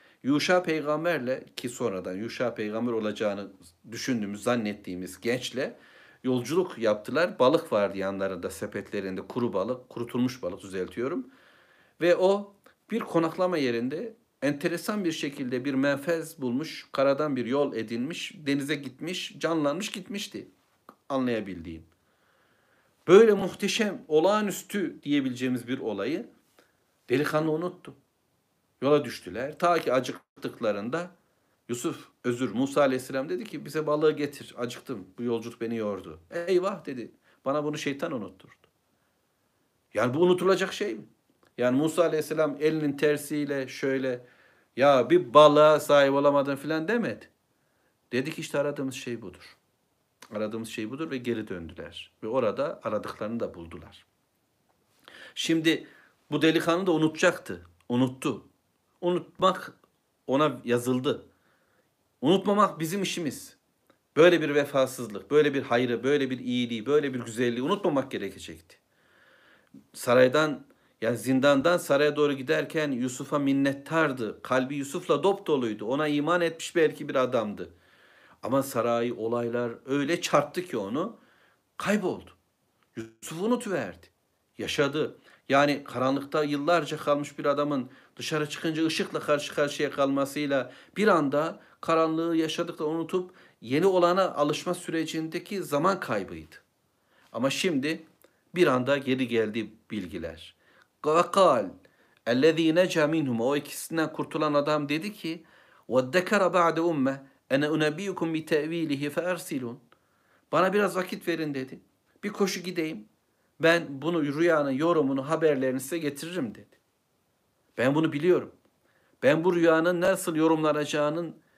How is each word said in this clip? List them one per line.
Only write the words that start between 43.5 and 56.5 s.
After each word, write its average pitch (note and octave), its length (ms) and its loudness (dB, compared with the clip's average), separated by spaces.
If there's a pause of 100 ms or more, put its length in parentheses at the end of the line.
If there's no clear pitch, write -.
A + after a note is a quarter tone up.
şöyle, C3 580 -4 (500)
"Ya C3 340 6
bir D3 240 4
balığa D3+ 460 10
sahip C#3+ 340 6
olamadın." C#3 420 4
filan D#3 320 -4
demedi. G3+ 400 -4 (840)
Dedi B2 180 -2
ki, D#3+ 100 -10
"İşte D#3 180 -4
aradığımız C#3+ 360 -2
şey A#2 280 -10
budur. - 340 -18 (800)
Aradığımız A2 340 -4
şey A2 220 -8
budur." D#3 200 -8
ve C#3 60 -4
geri A2+ 320 -4
döndüler. E2 640 -12 (100)
Ve A2 60 -8
orada A#2+ 540 -2
aradıklarını G#2+ 580 -6
da F#2+ 140 -6
buldular. E2 520 -18 (1300)
Şimdi E3 520 0 (440)
bu D3 120 -2
delikanlı E3 440 4